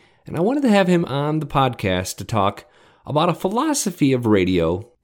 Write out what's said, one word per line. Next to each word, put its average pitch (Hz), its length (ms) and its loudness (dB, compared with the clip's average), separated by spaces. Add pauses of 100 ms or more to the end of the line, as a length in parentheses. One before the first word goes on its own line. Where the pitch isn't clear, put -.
(260)
and - 100 -10
I 151 40 -2
wanted 262 220 0
to 262 80 2
have 196 180 4
him 175 160 2
on 147 340 -2
the 156 80 -6
podcast 117 680 -2
to 101 80 -10
talk 101 400 -2 (420)
about 151 220 0
a 165 60 0
philosophy 202 800 -2
of 123 140 0
radio 92 640 2 (140)